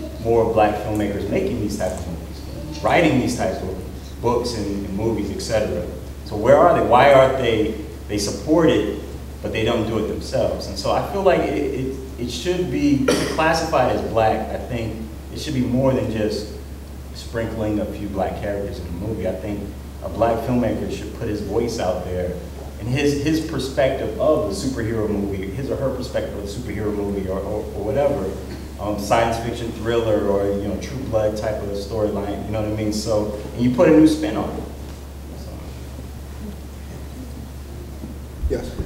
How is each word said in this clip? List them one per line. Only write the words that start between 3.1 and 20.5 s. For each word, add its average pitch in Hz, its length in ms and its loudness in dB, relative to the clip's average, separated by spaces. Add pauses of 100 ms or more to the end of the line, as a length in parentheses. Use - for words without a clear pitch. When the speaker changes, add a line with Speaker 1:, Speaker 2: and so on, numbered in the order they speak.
Speaker 1:
these 107 180 0
types 95 240 0
of - 600 -8
books 117 340 0
and, 101 300 -4
and 95 120 -6
movies, 101 340 0
et 95 80 -4
cetera? 92 480 0 (380)
So 110 100 -8
where 120 220 8
are 170 220 8
they? - 80 2
Why 135 260 8
aren't 131 240 8
they, 113 340 2 (360)
they 104 100 -2
support 151 520 4
it, - 320 2 (400)
but 104 100 -4
they 110 120 0
don't 110 240 2
do 110 160 0
it - 40 -2
themselves? - 600 -2
And - 100 -8
so 113 140 0
I 135 200 0
feel 196 120 -2
like 170 180 6
it, 147 120 0
it, 131 440 -2 (220)
it 123 100 -4
should 180 420 0
be 143 340 4 (300)
classified 156 600 2
as 104 60 0 (100)
black. 110 380 2
I 98 80 -4
think 113 480 -6 (280)
it - 60 -6
should 147 140 -6
be 127 80 2
more 123 320 4
than 107 180 0
just 104 420 -2 (600)
sprinkling 107 680 -2
a 92 60 -2
few 101 240 -6
black 92 320 -2
characters 101 380 -4
in - 60 -8
the 92 220 -6
movie. 92 200 -2
I 92 80 -2
think 104 280 -6 (400)
a - 60 -6
black 113 360 2
filmmaker 113 460 0